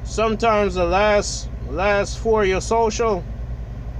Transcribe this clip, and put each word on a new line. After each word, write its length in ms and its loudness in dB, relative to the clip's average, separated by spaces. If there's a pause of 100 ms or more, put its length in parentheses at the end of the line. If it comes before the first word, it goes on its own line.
sometimes 720 2
the 80 2
last, 640 2 (200)
last 500 0
four 260 2
of 40 2
your 140 0
social 600 0 (760)